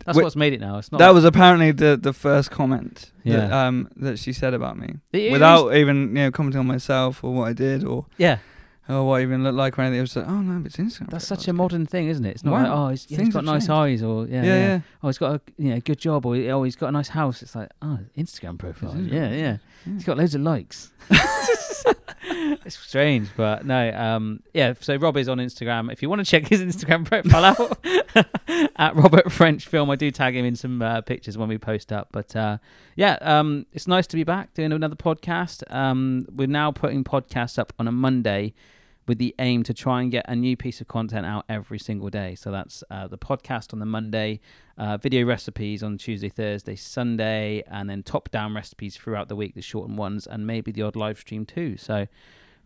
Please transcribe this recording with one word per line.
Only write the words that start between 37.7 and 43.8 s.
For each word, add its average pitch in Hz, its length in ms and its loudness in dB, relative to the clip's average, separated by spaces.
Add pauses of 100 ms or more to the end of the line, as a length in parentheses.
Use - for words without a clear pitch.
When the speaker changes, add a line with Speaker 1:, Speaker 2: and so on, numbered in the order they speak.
Speaker 1:
on 113 100 -4
a 117 40 -2
Monday 113 600 0 (540)
with 120 120 0
the 123 200 -2
aim 123 240 0
to 120 100 -4
try 123 300 -2
and 127 80 -2
get 120 180 -4
a 120 80 -4
new 123 180 0
piece 120 280 -8
of - 60 -14
content 110 360 -6
out 104 240 -6
every 107 300 -10
single 101 320 -8
day. 95 240 -8
So - 160 -12
that's, - 400 -10
uh, 98 180 -12
the 98 80 -16
podcast - 560 -8
on 110 60 -10
the 107 80 -8